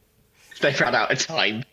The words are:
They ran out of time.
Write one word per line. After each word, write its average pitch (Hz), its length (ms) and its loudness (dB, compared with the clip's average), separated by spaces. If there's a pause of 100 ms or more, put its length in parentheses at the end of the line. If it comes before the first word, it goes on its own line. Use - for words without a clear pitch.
(640)
They 139 180 2
ran 123 140 2
out 110 180 2
of 135 60 0
time. 110 440 -2 (100)